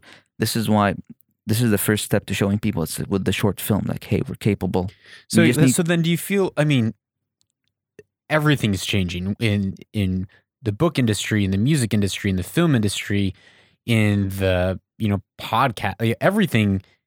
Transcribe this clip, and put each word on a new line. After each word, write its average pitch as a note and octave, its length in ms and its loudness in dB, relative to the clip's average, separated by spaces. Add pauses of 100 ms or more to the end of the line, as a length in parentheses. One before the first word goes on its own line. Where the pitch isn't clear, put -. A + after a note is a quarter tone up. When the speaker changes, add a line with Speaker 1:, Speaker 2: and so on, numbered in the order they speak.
(380)
Speaker 1:
This A2 200 -2
is G#2+ 120 -2
why. G#2 260 4 (520)
This A2 140 0
is A#2+ 100 2
the G2+ 80 4
first G#2+ 260 0
step G#2+ 220 0
to - 60 -6
showing G2+ 260 0
people. G2+ 240 -2
It's - 160 -6
with F#2+ 260 -2
the F#2+ 60 2
short F#2+ 300 -2
film. - 260 -2
Like, - 160 -8
hey, - 240 -2
we're - 80 -10
capable. F#2+ 560 -2 (380)
Speaker 2:
So, - 120 4
Speaker 1:
You E3 60 6
just B2 120 2
Speaker 2:
th-, D#3 80 6
Speaker 1:
need B2 80 2
Speaker 2:
so F#3 80 2
then, E3+ 180 0
do E3 100 0
you E3+ 60 0
feel? F#3+ 400 -2
I D3 80 2
mean, A#2+ 280 2 (1400)
everything's C#3+ 560 2
changing F#2 540 -2
in, G#2 360 0 (180)
in F#2+ 340 -2 (340)
the A2+ 100 -2
book D3+ 280 0
industry, A2 460 0
in F#2+ 60 0
the G2 60 2
music A#2+ 360 0
industry, G2+ 360 0
in F#2+ 60 0
the F2+ 80 -2
film E3 320 2
industry, G2+ 580 -2 (520)
in G#2 440 2
the, F#2 500 0 (180)
you A2+ 120 -4
know, G2+ 120 0 (180)
podcast. A2 600 -2
Like, A2+ 220 0
everything B2 600 2 (260)